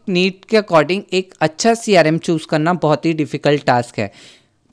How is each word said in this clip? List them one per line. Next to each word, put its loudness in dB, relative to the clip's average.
नीड -2
के 0
according 2
एक -4
अच्छा 0
सीआरएम 2
चूज़ -4
करना -2
बहुत -2
ही 0
डिफिकल्ट -2
टास्क -2
है। -6